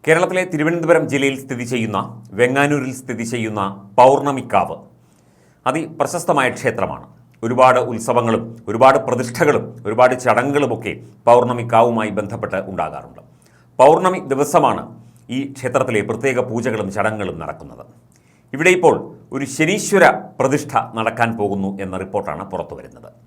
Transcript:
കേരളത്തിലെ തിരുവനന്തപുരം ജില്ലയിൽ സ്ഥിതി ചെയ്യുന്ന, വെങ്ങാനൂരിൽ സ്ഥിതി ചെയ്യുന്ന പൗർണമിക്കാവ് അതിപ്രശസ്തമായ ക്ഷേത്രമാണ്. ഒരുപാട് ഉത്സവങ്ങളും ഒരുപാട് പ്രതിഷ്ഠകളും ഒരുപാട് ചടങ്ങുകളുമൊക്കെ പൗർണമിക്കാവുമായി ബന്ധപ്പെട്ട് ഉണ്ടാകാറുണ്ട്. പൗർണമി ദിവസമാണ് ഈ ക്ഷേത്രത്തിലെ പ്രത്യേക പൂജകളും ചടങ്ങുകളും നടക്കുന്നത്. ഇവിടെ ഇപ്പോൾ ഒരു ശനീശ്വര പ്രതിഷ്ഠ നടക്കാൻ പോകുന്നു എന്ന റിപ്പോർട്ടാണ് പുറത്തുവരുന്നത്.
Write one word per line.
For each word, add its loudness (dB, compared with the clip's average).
കേരളത്തിലെ 2
തിരുവനന്തപുരം 2
ജില്ലയിൽ 0
സ്ഥിതി -8
ചെയ്യുന്ന, -2
വെങ്ങാനൂരിൽ 2
സ്ഥിതി -8
ചെയ്യുന്ന -4
പൗർണമിക്കാവ് 4
അതിപ്രശസ്തമായ -2
ക്ഷേത്രമാണ്. -4
ഒരുപാട് 4
ഉത്സവങ്ങളും 0
ഒരുപാട് 4
പ്രതിഷ്ഠകളും 0
ഒരുപാട് 4
ചടങ്ങുകളുമൊക്കെ 0
പൗർണമിക്കാവുമായി 4
ബന്ധപ്പെട്ട് -6
ഉണ്ടാകാറുണ്ട്. -8
പൗർണമി 4
ദിവസമാണ് 2
ഈ -4
ക്ഷേത്രത്തിലെ -2
പ്രത്യേക -2
പൂജകളും -4
ചടങ്ങുകളും -4
നടക്കുന്നത്. -14
ഇവിടെ 4
ഇപ്പോൾ 4
ഒരു -4
ശനീശ്വര 2
പ്രതിഷ്ഠ 0
നടക്കാൻ 0
പോകുന്നു -2
എന്ന -8
റിപ്പോർട്ടാണ് -6
പുറത്തുവരുന്നത്. -12